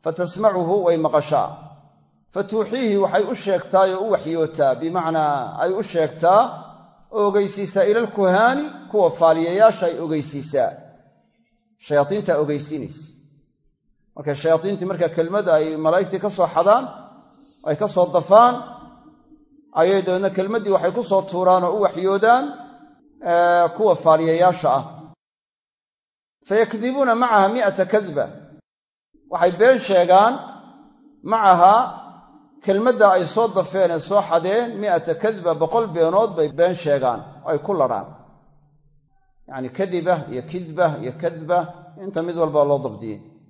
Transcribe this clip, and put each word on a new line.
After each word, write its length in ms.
"Fatashmacuhu," 720
way 120
maqashaa. 520
"Fatuuxiihi," 640
waxay 260
u 120
sheegtaa 500
oo 100
u 80
waxyootaa, 600
bimacnaa 880
ay 100
u 120
sheegtaa 580
oo 160
ogeysiisaa, 580
"ila 140
al-kuhaani," 680
kuwa 200
faaliyayaasha 720
ay 140
ogeysiisaa. 720
Shayaatiinta 520
ogeysiinaysa. 680
Marka 200
shayaatiintii 500
marka 240
kelmad 400
ay 280
malaa'igtii 420
ka 100
soo 180
xadaan, 380
ay 120
ka 120
soo 260
dafaan, 420
ayay 260
dabeedna 280
kelmaddii 440
waxay 180
ku 120
soo 180
tuuraan 420
oo 140
u 40
waxyoodaan, 640
ee, 480
kuwa 260
faaliyayaasha 800
ah. 100
"Fayakdibuuna 680
macaha 340
mi'ata 360
kadba." 400
Waxay 200
been 280
sheegaan 540
macaha 520
Kelmadda 440
ay 140
soo 220
dafeen 440
ee 80
soo 220
xadeen, 540
mi'ata 400
kadba, 400
boqol 320
beenood 480
bay 140
been 260
sheegaan, 440
oo 40
ay 100
ku 140
ladhaan. 340
Yacni, 240
kadiba 440
iyo 140
kidba 420
iyo 160
kadba, 420
inta 180
mid 140
walba 300
loo 140
dabdiyey. 400